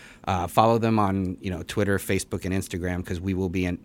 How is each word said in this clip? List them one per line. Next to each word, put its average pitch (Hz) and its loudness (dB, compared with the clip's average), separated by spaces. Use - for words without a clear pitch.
Uh, 90 0
follow 113 6
them 113 4
on, 95 0
you 92 -6
know, 82 -6
Twitter, 98 0
Facebook, - -2
and 90 -2
Instagram, 90 -4
'cause 87 -6
we 95 -2
will 92 0
be 92 0
an-, 90 -2